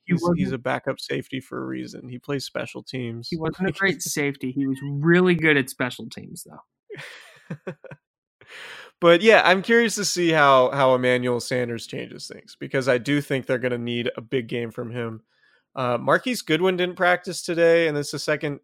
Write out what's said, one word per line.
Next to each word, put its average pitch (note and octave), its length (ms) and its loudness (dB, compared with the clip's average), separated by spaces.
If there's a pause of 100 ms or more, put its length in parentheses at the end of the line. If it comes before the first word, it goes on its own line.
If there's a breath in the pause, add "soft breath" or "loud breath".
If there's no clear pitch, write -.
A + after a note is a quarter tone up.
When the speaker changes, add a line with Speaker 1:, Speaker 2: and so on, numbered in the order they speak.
Speaker 1:
He F3+ 100 0
Speaker 2:
He's, E3 60 0
he's F3 80 -2
Speaker 1:
wasn't D#3+ 260 0
Speaker 2:
a C3 40 -4
backup C3 400 -4
safety C3+ 420 -8
for B2+ 220 -12
a C3 40 -8
reason. B2+ 420 -12
He B2 100 -14
plays C3+ 260 -6
special - 380 -10
teams. A#2 460 -10
Speaker 1:
He F3 80 -6
wasn't D#3+ 320 -4
a E3+ 40 -4
Speaker 2:
<laughs> - 60 -10
Speaker 1:
great F#3+ 240 -2
safety. C#3 480 -4
He C#3 160 -2
was C3+ 160 -2
really E3+ 520 4
good D#3 220 4
at C3 120 0
special B2 400 -8
teams, - 360 -16
though. - 1300 -18
Speaker 2:
<laughs> - 0 - (1200 loud breath)
But, E3+ 220 6
yeah, G#3 240 8
I'm F#3 160 4
curious A#3 360 4
to G3+ 100 -2
see F3 240 0
how, C#3 400 6
how C3+ 240 4
Emmanuel B2+ 440 2
Sanders A#2+ 480 -6
changes - 420 -12
things - 300 -20
because C3+ 300 -4
I B2+ 80 4
do C3 240 0
think C#3 240 -4
they're C3 140 -2
gonna B2 180 -2
need A#2+ 400 -4
a B2 60 -12
big A#2 260 -4
game A#2 220 -6
from A#2 200 -10
him. A2+ 300 -8 (540)
Uh, B2 240 -2
Marquise E3 420 0
Goodwin F3 380 0
didn't F3+ 180 -2
practice F3 460 0
today, E3 460 4
and D3 100 -2
it's C#3+ 140 -6
the D3 60 -4
second, D3 460 -4